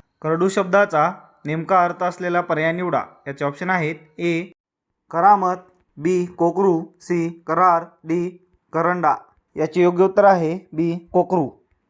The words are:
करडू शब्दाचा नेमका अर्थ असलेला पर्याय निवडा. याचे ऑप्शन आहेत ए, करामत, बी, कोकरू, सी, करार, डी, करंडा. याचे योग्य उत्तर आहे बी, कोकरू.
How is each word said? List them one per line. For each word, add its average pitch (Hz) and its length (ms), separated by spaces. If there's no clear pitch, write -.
करडू 165 280
शब्दाचा 190 600
नेमका 165 380
अर्थ 175 200
असलेला 175 380
पर्याय 165 300
निवडा. 170 300
याचे 139 180
ऑप्शन 143 240
आहेत 165 260
ए, 170 320
करामत, 185 460
बी, 175 280
कोकरू, 170 580
सी, 170 460
करार, 170 360
डी, 170 240
करंडा. 165 420
याचे 160 260
योग्य 175 220
उत्तर 190 200
आहे 175 320
बी, 170 400
कोकरू. 180 360